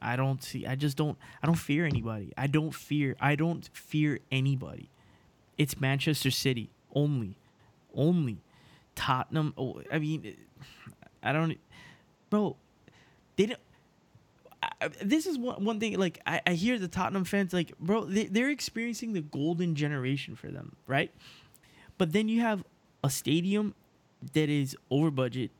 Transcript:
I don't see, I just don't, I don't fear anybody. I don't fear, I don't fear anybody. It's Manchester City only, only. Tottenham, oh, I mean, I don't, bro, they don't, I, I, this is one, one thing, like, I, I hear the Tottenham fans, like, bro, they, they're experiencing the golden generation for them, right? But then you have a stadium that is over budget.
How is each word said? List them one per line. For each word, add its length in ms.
I 140
don't 280
see, 220
I 100
just 220
don't, 200
I 40
don't 100
fear 300
anybody. 520
I 100
don't 260
fear, 480
I 140
don't 380
fear 460
anybody. 580
It's 220
Manchester 520
City 400
only, 420
only. 480
Tottenham, 640
oh, 240
I 80
mean, 360
I 100
don't, 260
bro, 260
they 100
don't, 140
I, 80
I, 80
this 240
is 120
one, 260
one 160
thing, 200
like, 260
I, 200
I 80
hear 260
the 80
Tottenham 360
fans, 300
like, 260
bro, 260
they, 200
they're 240
experiencing 640
the 80
golden 540
generation 600
for 120
them, 280
right? 240
But 160
then 160
you 120
have 220
a 60
stadium 680
that 160
is 260
over 220
budget. 480